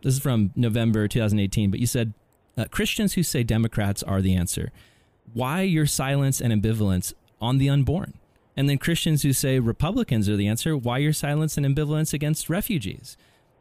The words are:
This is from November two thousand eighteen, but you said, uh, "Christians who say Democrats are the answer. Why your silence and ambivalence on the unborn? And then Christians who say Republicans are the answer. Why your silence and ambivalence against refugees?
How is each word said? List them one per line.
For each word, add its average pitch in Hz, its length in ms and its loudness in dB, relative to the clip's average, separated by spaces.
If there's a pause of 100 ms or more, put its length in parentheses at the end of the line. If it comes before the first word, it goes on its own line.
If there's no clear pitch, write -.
This 131 140 0
is 135 40 -2
from 113 360 2
November 113 520 2
two 120 120 -2
thousand 107 200 2
eighteen, 101 300 0
but 95 100 -2
you 123 60 0
said, 113 280 -2 (440)
uh, 113 140 -2
"Christians 208 420 -2
who 190 80 0
say 120 220 0
Democrats 110 580 0
are 95 180 -2
the 95 160 4
answer. 85 360 -2 (600)
Why 127 300 -2
your 160 240 2
silence 139 560 0
and 117 100 2
ambivalence 107 640 0 (260)
on 127 200 0
the 139 100 4
unborn? 139 460 0 (420)
And 139 100 2
then 139 120 0
Christians 160 420 0
who 139 120 2
say 131 260 0
Republicans 117 680 0
are 104 80 2
the 101 120 2
answer. 131 280 0
Why 120 220 -2
your 147 160 2
silence 151 420 -2
and 143 120 0
ambivalence 151 480 0
against 147 340 -2
refugees? 160 640 -4 (460)